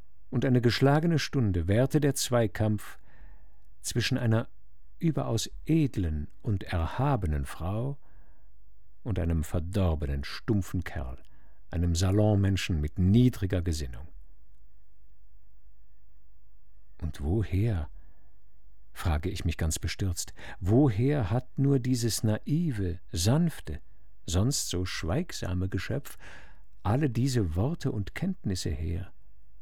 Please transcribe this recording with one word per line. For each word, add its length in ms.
und 140
eine 160
geschlagene 580
Stunde 480
währte 340
der 140
Zweikampf 840
zwischen 380
einer 300
überaus 500
edlen 640
und 200
erhabenen 840
Frau 540
und 180
einem 240
verdorbenen, 800
stumpfen 580
Kerl, 400
einem 240
Salonmenschen 840
mit 180
niedriger 640
Gesinnung. 460
Und 220
woher, 680
frage 380
ich 140
mich 140
ganz 200
bestürzt, 560
woher 720
hat 260
nur 220
dieses 460
naive, 720
sanfte, 680
sonst 440
so 140
schweigsame 840
Geschöpf 500
alle 260
diese 460
Worte 380
und 240
Kenntnisse 540
her? 420